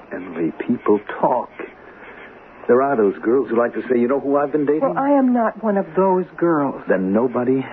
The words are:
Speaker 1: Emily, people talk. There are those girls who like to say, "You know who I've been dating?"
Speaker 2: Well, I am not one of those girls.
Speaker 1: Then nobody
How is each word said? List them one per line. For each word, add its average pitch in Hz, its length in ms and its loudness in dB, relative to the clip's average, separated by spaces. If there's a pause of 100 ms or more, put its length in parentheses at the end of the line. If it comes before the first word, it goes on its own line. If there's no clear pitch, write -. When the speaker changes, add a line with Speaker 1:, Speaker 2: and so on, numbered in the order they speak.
(120)
Speaker 1:
Emily, 85 400 -6 (140)
people 107 340 2 (200)
talk. 131 300 0 (1200)
There 123 140 4
are 117 140 0
those 101 260 2
girls 120 260 2
who 113 80 -2
like 117 180 0
to 110 140 -6
say, 123 100 0
"You 120 100 2
know 139 120 0
who 139 160 0
I've 143 160 0
been 147 140 0
dating?" 147 160 0
Speaker 2:
Well, 262 160 -2
I 277 120 0
am 262 220 4
not 220 300 0
one 214 160 0
of 185 160 -2
those 185 320 2 (100)
girls. 156 520 0
Speaker 1:
Then 95 240 0
nobody 123 600 0